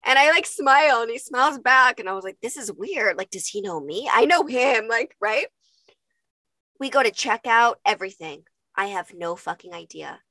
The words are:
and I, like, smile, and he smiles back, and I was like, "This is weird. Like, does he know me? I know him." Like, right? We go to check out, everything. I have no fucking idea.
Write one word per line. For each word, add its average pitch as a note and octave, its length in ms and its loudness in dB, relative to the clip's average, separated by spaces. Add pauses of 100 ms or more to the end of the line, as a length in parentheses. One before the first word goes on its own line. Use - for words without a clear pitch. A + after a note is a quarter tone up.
and C4 160 4
I, D4 120 6
like, F#4+ 140 2
smile, C#4 580 2
and A3+ 60 -6
he A#3 100 -8
smiles C#4 400 0
back, B3+ 420 4
and F#3 80 -8
I F#3+ 40 -4
was F#3+ 120 -8
like, F#3+ 160 -10
"This A#3+ 160 -8
is A3 120 -12
weird. A3 480 -4
Like, F#3+ 120 -10
does - 180 -12
he G3+ 140 -8
know F3+ 180 -8
me? D#3+ 320 -8
I - 140 4
know D#4 200 2
him." B3 440 0
Like, A#3 320 -4
right? B3 260 -2 (1300)
We C4+ 80 -6
go C4+ 120 2
to A3+ 100 2
check A#3 360 -4
out, A#3 380 4
everything. E3 580 -4 (320)
I G3 120 -4
have F#3+ 260 -8
no F3 240 -8
fucking E3+ 360 -12
idea. D#3+ 460 -16 (120)